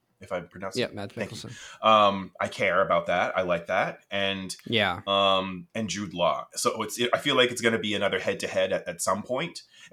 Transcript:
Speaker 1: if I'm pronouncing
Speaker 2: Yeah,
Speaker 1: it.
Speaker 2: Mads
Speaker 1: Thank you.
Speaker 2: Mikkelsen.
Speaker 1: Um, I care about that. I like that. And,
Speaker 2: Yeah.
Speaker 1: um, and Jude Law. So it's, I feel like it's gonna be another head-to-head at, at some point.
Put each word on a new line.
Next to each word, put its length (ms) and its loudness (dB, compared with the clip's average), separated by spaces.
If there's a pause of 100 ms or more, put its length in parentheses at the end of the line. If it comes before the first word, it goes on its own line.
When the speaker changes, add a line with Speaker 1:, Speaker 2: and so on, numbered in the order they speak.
(200)
Speaker 1:
if 120 -12
I'm 160 -6
pronouncing 320 -6
Speaker 2:
Yeah, 80 0
Speaker 1:
it. 60 -14
Speaker 2:
Mads 200 -10
Speaker 1:
Thank 180 -6
you. 40 -12 (120)
Speaker 2:
Mikkelsen. 380 -10
Speaker 1:
Um, 540 6
I 80 0
care 340 2
about 240 2
that. 320 0
I 40 2
like 260 -2
that. 320 0 (100)
And, 440 -2 (120)
Speaker 2:
Yeah. 400 2
Speaker 1:
um, 680 2
and 140 -4
Jude 260 -6
Law. 400 0
So 280 -2
it's, 180 -6 (120)
I 60 2
feel 180 0
like 140 6
it's 120 -6
gonna 160 2
be 160 -2
another 240 0
head-to-head 540 -2
at, 160 -2
at 140 -10
some 200 0
point. 400 -6 (300)